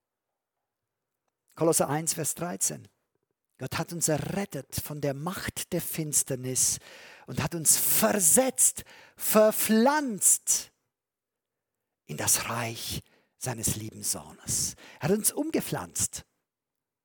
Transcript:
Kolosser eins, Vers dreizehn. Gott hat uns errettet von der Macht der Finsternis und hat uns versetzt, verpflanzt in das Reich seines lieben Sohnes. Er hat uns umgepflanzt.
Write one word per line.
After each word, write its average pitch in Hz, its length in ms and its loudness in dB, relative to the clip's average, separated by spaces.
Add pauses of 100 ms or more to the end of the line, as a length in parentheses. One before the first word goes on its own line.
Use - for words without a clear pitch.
(1500)
Kolosser 160 360 2
eins, 156 240 -2
Vers 160 200 -4
dreizehn. 165 540 -6 (680)
Gott - 180 -8
hat 165 160 -6
uns 170 160 -2
errettet 160 760 -4
von 151 200 -10
der 143 100 0
Macht 160 640 -8
der 165 80 0
Finsternis 131 960 -2 (480)
und - 160 -6
hat 156 120 -4
uns 160 220 4
versetzt, - 1080 4 (320)
verpflanzt 220 1600 4 (1300)
in 151 100 -12
das - 320 0
Reich 117 540 -6 (340)
seines 110 400 -4
lieben 107 260 -12
Sohnes. - 760 -6 (240)
Er 143 80 -2
hat 196 80 4
uns 214 140 2
umgepflanzt. 180 920 -4 (800)